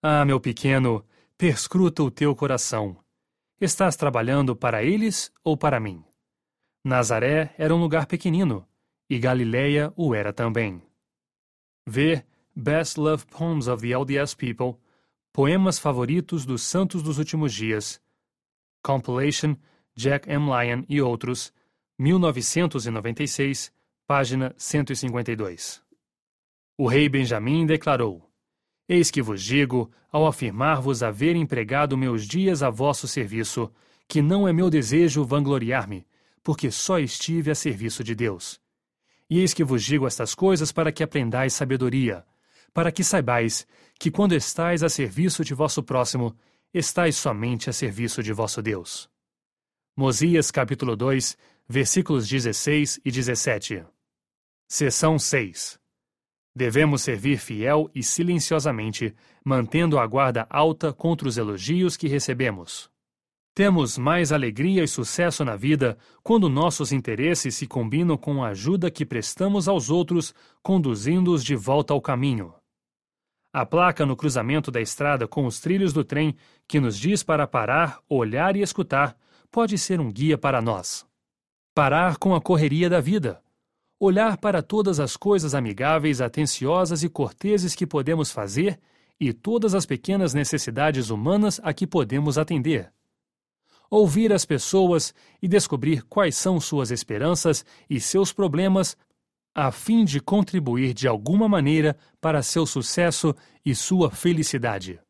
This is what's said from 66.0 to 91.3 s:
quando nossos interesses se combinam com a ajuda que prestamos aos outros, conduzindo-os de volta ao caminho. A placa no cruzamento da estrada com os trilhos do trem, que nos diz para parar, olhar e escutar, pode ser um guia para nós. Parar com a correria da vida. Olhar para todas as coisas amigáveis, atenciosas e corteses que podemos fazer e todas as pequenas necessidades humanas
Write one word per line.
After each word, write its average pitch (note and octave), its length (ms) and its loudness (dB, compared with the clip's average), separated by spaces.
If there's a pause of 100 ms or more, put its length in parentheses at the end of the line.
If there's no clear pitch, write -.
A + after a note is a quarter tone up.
quando A3 260 4
nossos C#3+ 440 0
interesses C3 640 -2
se - 100 -6
combinam C#3 500 0
com C#3 260 -4
a A#2 60 -2
ajuda D#3+ 420 0
que D#3 140 -6
prestamos F#3 640 -2
aos C#3+ 220 0
outros, E3+ 420 0 (300)
conduzindo-os D#3+ 800 2
de C3+ 120 -2
volta C3+ 360 0
ao C#3+ 80 2
caminho. B2 540 -2 (960)
A C3 140 -2
placa E3 400 4
no C3 100 0
cruzamento C#3 540 -2
da A#2+ 100 -2
estrada C3 460 -2
com C#3 200 -2
os A2+ 140 -6
trilhos F#3 320 0
do C#3+ 120 0
trem, D3 320 -2 (320)
que D3+ 100 2
nos A#2 180 2
diz E3+ 280 -2
para D3 220 0
parar, C3+ 640 0
olhar C3+ 460 0
e G3+ 80 0
escutar, C#3+ 540 0 (340)
pode A3 260 0
ser F3+ 240 -2
um B2 100 -2
guia C#3+ 280 0
para C3 240 0
nós. G#2+ 420 -4 (680)
Parar D3+ 440 4
com F#3+ 160 2
a D#3+ 60 2
correria D#3+ 480 2
da F3 120 4
vida. C#3+ 420 -2 (560)
Olhar G3+ 400 4
para F#3 240 0
todas F#3+ 380 0
as C3 160 -4
coisas E3 380 0
amigáveis, C#3 640 0
atenciosas D3+ 800 0
e E3+ 60 0
corteses F#3 640 -2
que F3 120 -4
podemos D3+ 440 0
fazer B2 500 -2 (380)
e B2+ 140 0
todas G#3+ 420 0
as F#3+ 100 2
pequenas F3+ 480 0
necessidades C3+ 800 0
humanas F3 540 2